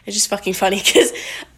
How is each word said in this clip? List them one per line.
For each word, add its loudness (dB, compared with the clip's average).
It's -8
just 0
fucking -4
funny 0
<laughs> 2
'cause 6